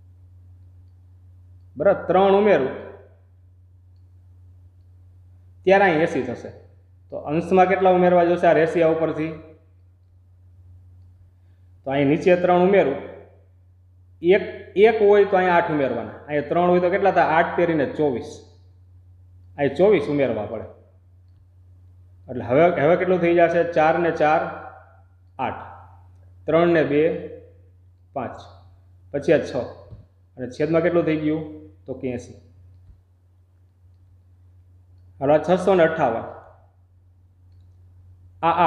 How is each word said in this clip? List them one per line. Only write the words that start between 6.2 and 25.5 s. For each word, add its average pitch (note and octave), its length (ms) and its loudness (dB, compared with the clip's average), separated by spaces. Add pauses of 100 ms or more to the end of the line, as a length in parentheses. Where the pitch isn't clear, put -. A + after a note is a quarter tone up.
થશે. A2+ 220 -12 (640)
તો - 40 -14 (140)
અંશમાં F3 380 2
કેટલા F#3 300 2
ઉમેરવા F3+ 320 4
જોશે F3 180 0
આ D#3 140 4
રેશિયા D#3+ 340 0
ઉપરથી? D#3 360 -6 (2500)
તો C3+ 60 -10
અહીં C#3 200 0
નીચે F3 320 4
ત્રણ F3+ 260 2
ઉમેરું F3+ 300 2 (1200)
એક, F3+ 200 4 (340)
એક A3 260 4
હોય G3+ 220 4
તો G3 120 0
અહીંયા F3+ 200 2
આઠ E3 140 0
ઉમેરવાના, A#2+ 400 -4 (160)
અહીંયા D3 220 -4
ત્રણ F3 200 0
હોય F3+ 120 4
તો F3 100 0
કેટલા F#3+ 200 0
થાય? E3+ 140 2
આઠ E3 320 0
તેરીને E3 300 0
ચોવીસ. C3 440 -4 (1300)
અહીં C#3 160 0
ચોવીસ F#3 340 2
ઉમેરવા A#2+ 380 -2
પડે. G#2+ 180 -10 (1700)
એટલે B2 140 -10
હવે, D3 360 2
હવે D#3+ 160 4
કેટલું F3+ 240 0
થઈ E3+ 140 0
જશે? E3+ 300 2
ચાર D#3+ 340 0
ને E3+ 120 -2
ચાર, D#3 300 0 (1000)
આઠ. A#2+ 240 -8 (800)